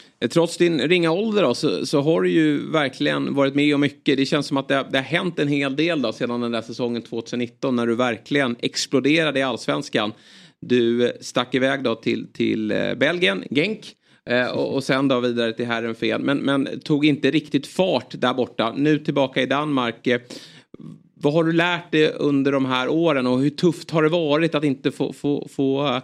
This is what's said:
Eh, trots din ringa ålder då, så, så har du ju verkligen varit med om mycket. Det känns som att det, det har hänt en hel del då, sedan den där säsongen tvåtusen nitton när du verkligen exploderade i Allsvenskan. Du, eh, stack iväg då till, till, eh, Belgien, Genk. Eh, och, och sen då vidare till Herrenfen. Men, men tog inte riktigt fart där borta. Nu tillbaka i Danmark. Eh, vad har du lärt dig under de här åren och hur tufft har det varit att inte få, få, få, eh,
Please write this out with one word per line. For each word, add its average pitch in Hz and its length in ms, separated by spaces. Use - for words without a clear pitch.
Eh, 120 80
trots 170 280
din 175 240
ringa 165 320
ålder 208 300
då, 123 120
så, 123 320
så 143 140
har 160 220
du 180 80
ju 151 420
verkligen 143 640
varit 139 200
med 143 200
om 143 60
mycket. 143 360
Det 135 100
känns 147 200
som 143 100
att 135 120
det, 139 220
det 135 80
har 131 60
hänt 175 340
en 147 100
hel 139 280
del 156 260
då, 113 100
sedan 120 280
den 117 120
där 113 100
säsongen 120 400
tvåtusen 117 360
nitton 123 380
när 117 100
du 117 80
verkligen 123 680
exploderade 143 800
i - 20
Allsvenskan. 127 680
Du, 120 480
eh, - 120
stack - 340
iväg 135 280
då 117 120
till, - 380
till, 107 400
eh, 98 220
Belgien, 180 560
Genk. 208 420
Eh, 123 200
och, 135 240
och 135 100
sen 139 240
då 123 120
vidare 120 320
till 120 140
Herrenfen. 113 560
Men, 135 160
men 139 460
tog 147 200
inte 139 260
riktigt 147 360
fart 175 540
där 123 140
borta. 113 420
Nu 151 220
tillbaka 143 440
i 127 40
Danmark. 135 600
Eh, 120 140
vad 147 180
har 165 120
du 165 80
lärt 170 400
dig 156 260
under 139 340
de 135 140
här 127 220
åren 151 380
och 127 120
hur 143 120
tufft 160 400
har 160 120
det 156 60
varit 160 460
att 151 100
inte 135 260
få, - 220
få, - 360
få, 139 380
eh, 131 180